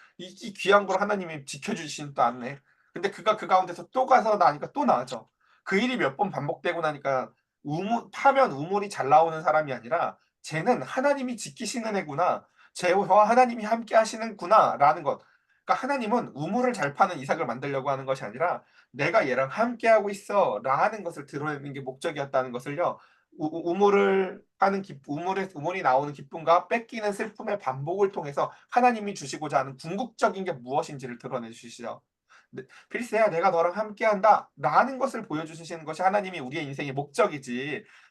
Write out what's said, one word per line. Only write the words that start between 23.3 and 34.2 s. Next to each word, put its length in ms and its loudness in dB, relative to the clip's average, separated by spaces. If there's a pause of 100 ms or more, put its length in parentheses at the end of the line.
우-, 100 -4
우-, 240 -4
우물을 720 4 (180)
파는 220 2
기-, 260 -14
우물에, 460 -4
우물이 280 -4
나오는 320 2
기쁨과 540 0
뺏기는 440 -4
슬픔의 480 -6
반복을 520 -2
통해서 400 -4 (200)
하나님이 440 2
주시고자 440 -4
하는 180 -6
궁극적인 680 -4
게 80 -4
무엇인지를 640 -6
드러내 340 -8
주시죠. 500 -14 (500)
네, 120 -14 (260)
"필세야, 400 2
내가 220 2
너랑 240 2
함께한다"라는 1200 2